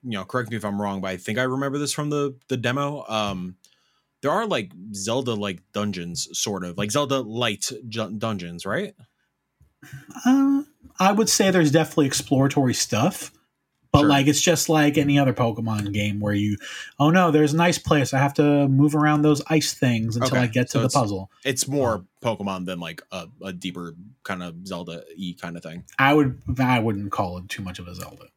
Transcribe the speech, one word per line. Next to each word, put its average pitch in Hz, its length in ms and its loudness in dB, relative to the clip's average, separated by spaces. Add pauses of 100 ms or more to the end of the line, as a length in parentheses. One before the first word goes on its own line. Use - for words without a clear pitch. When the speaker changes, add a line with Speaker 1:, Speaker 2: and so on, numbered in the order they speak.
Speaker 1:
you 127 160 -10
know, 92 60 -8
correct 117 260 -4
me 117 60 -6
if 104 100 -6
I'm 101 140 -4
wrong, 98 200 -4
but 95 80 -4
I 95 80 -4
think 107 220 -6
I 127 60 2
remember 135 340 -2
this 143 160 -4
from 147 160 -4
the, 143 260 -2 (120)
the 127 100 -2
demo. 139 500 -4
Um, 98 480 -4 (640)
there 143 120 0
are, 214 140 0
like, 123 260 -2 (220)
Zelda-like 104 680 -2 (120)
dungeons, 90 640 -4
sort 95 280 -4
of. 87 120 -8
Like, 104 140 -2
Zelda-light 120 800 -2 (180)
ju-, 110 300 -4
dungeons, 90 480 -6
right? 143 260 -4 (1300)
Speaker 2:
Uh, 277 360 4 (360)
I 190 140 4
would 214 160 2
say 196 240 4
there's 165 180 6
definitely 156 360 4
exploratory 135 680 2
stuff. - 560 0 (640)
But, 147 80 8
Speaker 1:
Sure. 147 80 6
Speaker 2:
like, 139 180 4
it's 147 140 2
just 165 280 2
like 151 300 4
any 143 200 4
other 131 140 4
Pokemon 110 600 -2
game 104 260 0
where 104 140 0
you, 101 240 0 (400)
"Oh, 147 120 6
no, 175 200 6
there's 151 240 4
an 165 60 2
ice 170 180 4
place. 147 340 2
I 135 60 2
have 139 160 2
to 143 340 4
move 143 260 4
around 151 280 2
those 147 260 4
ice 156 240 0
things 113 440 0
until 127 200 0
Speaker 1:
Okay. 127 40 2
Speaker 2:
I 123 60 2
get 123 220 0
to - 40 -12
Speaker 1:
So - 80 2
Speaker 2:
the 113 60 0
Speaker 1:
it's, 127 80 -2
Speaker 2:
puzzle." 101 360 0 (140)
Speaker 1:
it's 131 240 -2
more 120 360 0 (180)
Pokemon 98 440 -4
than, 90 140 -6
like, 80 200 -10 (120)
a, 87 160 -10 (140)
a 95 100 -8
deeper 87 420 -10 (300)
kind 92 180 -6
of 87 240 -12
Zelda-y 87 720 -10
kind 85 160 -10
of 85 60 -14
thing. 82 220 -14 (140)
Speaker 2:
I 135 140 6
would, 143 300 2 (160)
I 127 220 2
wouldn't 104 320 -4
call 90 260 -4
it 92 100 -14
too - 140 -10
much 90 160 -10
of 87 100 -14
a 87 60 -16
Zelda. - 300 -16 (120)